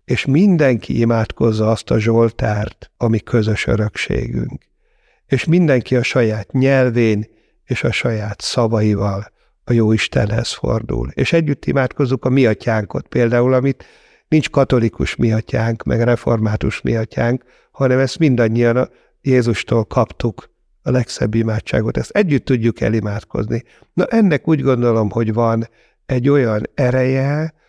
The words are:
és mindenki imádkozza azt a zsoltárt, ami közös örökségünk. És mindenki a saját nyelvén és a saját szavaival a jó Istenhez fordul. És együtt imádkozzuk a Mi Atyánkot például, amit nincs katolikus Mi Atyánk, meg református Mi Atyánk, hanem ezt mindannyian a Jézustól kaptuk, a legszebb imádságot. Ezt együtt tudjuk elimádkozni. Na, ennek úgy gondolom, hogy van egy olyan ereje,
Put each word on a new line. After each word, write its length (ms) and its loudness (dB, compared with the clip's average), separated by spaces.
és 200 -2
mindenki 760 2
imádkozza 720 0
azt 200 -4
a 80 2
zsoltárt, 960 -2
ami 220 0
közös 480 -2
örökségünk. 960 -4
És 180 -2
mindenki 520 2
a 60 2
saját 500 -2
nyelvén 720 2
és 200 -6
a 80 0
saját 480 -6
szavaival 920 0
a 80 -2
jó 200 4
Istenhez 600 -2
fordul. 640 -4
És 180 -2
együtt 320 0
imádkozzuk 600 -2
a 40 0
Mi 180 4
Atyánkot 600 -2
például, 480 0
amit 300 -2
nincs 220 0
katolikus 680 0
Mi 160 2
Atyánk, 500 -2
meg 200 0
református 800 0
Mi 160 -2
Atyánk, 480 -4
hanem 280 0
ezt 200 -2
mindannyian 580 2
a 120 0
Jézustól 640 0
kaptuk, 640 -4
a 80 -4
legszebb 440 -2
imádságot. 600 -2
Ezt 140 -4
együtt 340 0
tudjuk 360 0
elimádkozni. 840 -4
Na, 120 0
ennek 440 2
úgy 120 2
gondolom, 500 2
hogy 220 -2
van 360 0
egy 220 0
olyan 340 2
ereje, 800 -2